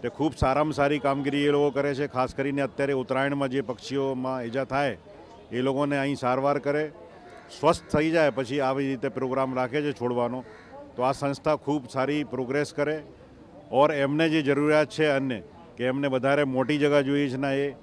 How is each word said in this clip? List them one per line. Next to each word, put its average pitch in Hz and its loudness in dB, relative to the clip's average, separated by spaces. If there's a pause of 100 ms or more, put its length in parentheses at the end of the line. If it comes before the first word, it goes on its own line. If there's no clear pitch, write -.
તે 120 -4
ખૂબ 147 -2
સારામાં 147 2
સારી 143 2
કામગીરી 143 0
એ 147 4
લોકો 143 2
કરે 139 -2
છે. 143 -2
ખાસ 127 -2
કરીને 139 -2
અત્યારે 139 -2
ઉત્તરાયણમાં 135 0
જે 135 0
પક્ષીઓમાં 131 -4
ઈજા 120 -4
થાય 131 -2 (540)
એ 120 -2
લોકોને 139 0
અહીં 139 -2
સારવાર 135 0
કરે, 147 -2 (680)
સ્વસ્થ 160 2
થઈ 156 2
જાય 160 4
પછી 131 -2
આવી 135 0
રીતે 135 -4
પ્રોગ્રામ 131 -2
રાખે 127 -2
છે 147 -2
છોડવાનો. 123 -2 (520)
તો 123 -2
આ 135 2
સંસ્થા 143 -2
ખૂબ 139 -4
સારી 139 -2
પ્રોગ્રેસ 131 -4
કરે 147 -2 (680)
ઓર 143 6
એમને 147 2
જે 156 2
જરૂરિયાત 147 4
છે 156 0
અન્ય 135 0 (340)
કે 120 -4
એમને 135 0
વધારે 135 2
મોટી 131 0
જગા 147 4
જોઈએ 143 2
છે 127 -4
ને 139 0
એ 135 -6